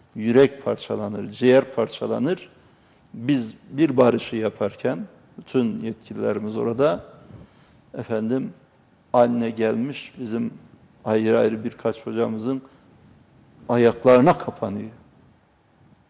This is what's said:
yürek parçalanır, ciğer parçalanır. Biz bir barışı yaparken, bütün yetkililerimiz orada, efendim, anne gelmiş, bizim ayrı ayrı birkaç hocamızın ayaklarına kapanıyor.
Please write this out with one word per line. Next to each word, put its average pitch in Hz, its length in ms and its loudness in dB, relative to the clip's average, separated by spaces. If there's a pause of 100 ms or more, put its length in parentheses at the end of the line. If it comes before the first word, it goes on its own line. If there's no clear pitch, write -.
(160)
yürek 120 500 2
parçalanır, 107 680 -6
ciğer 123 440 4
parçalanır. 113 760 -4 (640)
Biz 117 420 -4 (140)
bir 139 280 0
barışı 123 380 2
yaparken, 110 640 -4 (380)
bütün 110 440 -2
yetkililerimiz 110 760 -6
orada, 117 460 0 (960)
efendim, 117 560 -4 (600)
anne 120 360 2
gelmiş, 113 680 -4
bizim 117 340 -6 (520)
ayrı 110 340 2
ayrı 110 240 0
birkaç - 420 -6
hocamızın 113 560 -4 (1080)
ayaklarına 123 680 6
kapanıyor. 107 520 -8 (1200)